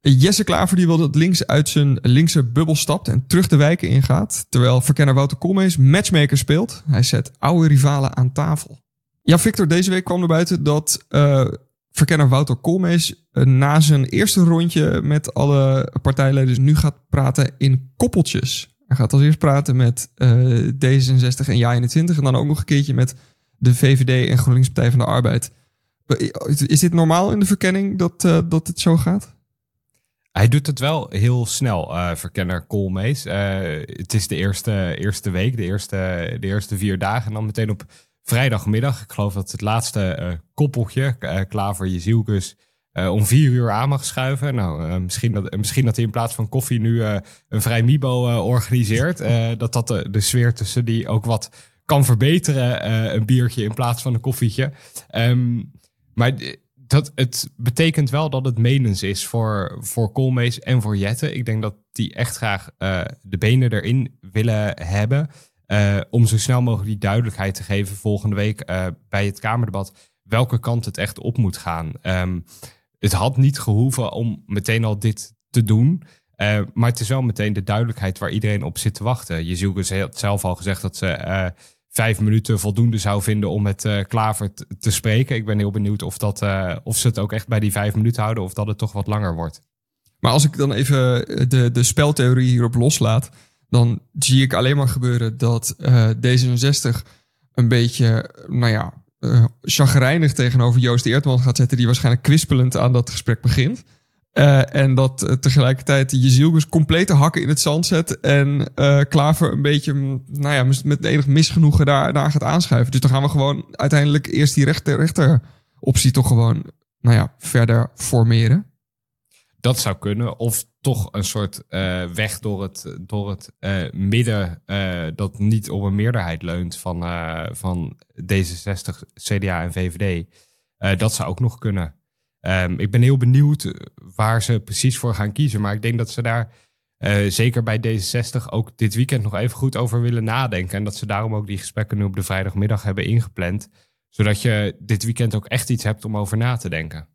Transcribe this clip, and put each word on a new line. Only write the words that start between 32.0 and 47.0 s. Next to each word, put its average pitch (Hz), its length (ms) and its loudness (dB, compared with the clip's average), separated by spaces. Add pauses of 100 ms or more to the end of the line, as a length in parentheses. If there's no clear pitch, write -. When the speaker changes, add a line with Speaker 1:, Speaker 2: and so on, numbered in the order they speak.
Speaker 2:
verkenner 90 460 -6
Koolmees. 101 640 -4
Eh, 95 340 -2 (260)
het - 280 -10
is 101 140 0
de 92 80 -6
eerste, 95 640 -4
eerste 98 300 -4
week, 104 280 -2
de 104 60 -4
eerste, 92 760 -6
de 98 80 -6
eerste 101 300 -4
vier 95 200 -2
dagen. 104 300 -4
En 107 60 -8
dan 110 120 -6
meteen 107 240 -4
op - 160 -6 (380)
vrijdagmiddag, 117 800 -2
ik - 100 -20
geloof 101 220 -4
dat 98 180 -8
het - 100 -10
laatste, 107 400 -4
eh, 90 300 -4 (220)
koppeltje, 127 680 -2
eh, 80 200 -4 (100)
Klaver 98 380 -4
Jezielkus, 98 680 -2 (340)
eh, 90 200 -4
om 101 140 0
vier 131 260 4
uur 120 200 0
aan 120 180 -2
mag 139 160 -4
schuiven. 135 500 -4
Nou, 82 340 -4
eh, 90 80 -4
misschien 92 340 -4
dat, 95 260 -6
misschien 120 280 -2
dat 113 100 0
hij 117 100 -2
in 104 60 -4
plaats 117 220 -4
van 107 160 -6
koffie 127 300 -4
nu, 113 240 0